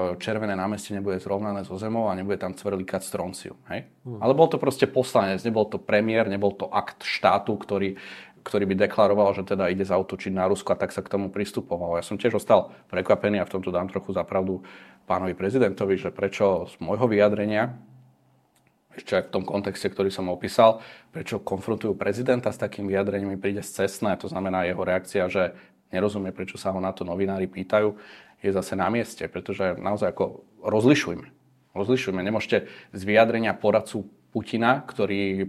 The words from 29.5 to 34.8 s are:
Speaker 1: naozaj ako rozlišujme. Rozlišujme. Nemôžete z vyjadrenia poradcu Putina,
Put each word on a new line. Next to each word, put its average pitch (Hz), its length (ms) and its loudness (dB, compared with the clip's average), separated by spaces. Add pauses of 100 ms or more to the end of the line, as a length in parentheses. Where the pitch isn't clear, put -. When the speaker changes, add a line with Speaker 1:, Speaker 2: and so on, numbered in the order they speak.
Speaker 1:
naozaj 98 380 -2
ako - 320 -4 (160)
rozlišujme. 113 640 2 (460)
Rozlišujme. 98 480 0
Nemôžete 107 480 0 (240)
z 95 80 -10
vyjadrenia 110 560 4
poradcu 107 480 0 (240)
Putina, 117 560 2